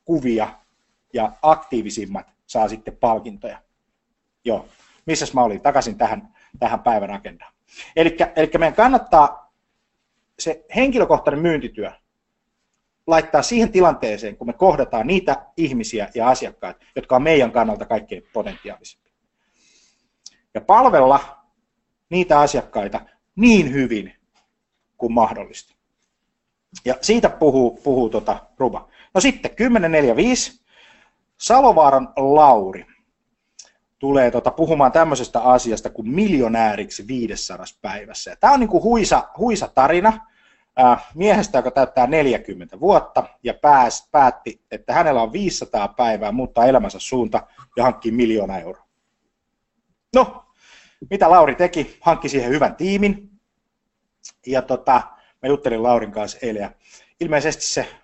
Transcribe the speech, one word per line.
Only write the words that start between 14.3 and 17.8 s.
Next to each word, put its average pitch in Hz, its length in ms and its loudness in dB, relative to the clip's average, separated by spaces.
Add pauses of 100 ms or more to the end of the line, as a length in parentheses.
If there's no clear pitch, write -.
kun 120 100 -12
me 120 60 -8
kohdataan 135 540 0
niitä 175 380 -2 (120)
ihmisiä 117 580 -6
ja 117 140 0
asiakkaita, - 560 -4 (100)
jotka 131 200 -4
on 131 80 2
meidän 143 280 2
kannalta 107 340 -4